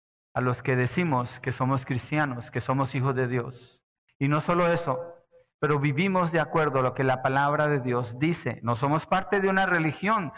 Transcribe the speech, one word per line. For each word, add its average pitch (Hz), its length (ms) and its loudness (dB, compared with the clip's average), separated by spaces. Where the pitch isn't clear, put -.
a 123 80 -2
los 123 220 -2
que 131 120 2
decimos 127 680 0
que 131 100 -4
somos 131 340 -2
cristianos, 131 640 -4
que 123 120 -4
somos 135 340 -2
hijos 135 180 0
de 127 140 0
Dios. 123 560 -6
Y 139 120 0
no 147 120 2
solo 175 300 2
eso, 147 420 -2
pero 147 200 2
vivimos 170 520 2
de 165 80 2
acuerdo 151 400 2
a 131 40 4
lo 127 100 2
que 139 100 -2
la 127 180 2
palabra 143 460 2
de 147 120 2
Dios 123 400 -2
dice. 151 420 -2
No 120 140 0
somos 147 300 0
parte 190 360 0
de 190 80 2
una 190 160 2
religión, 180 720 0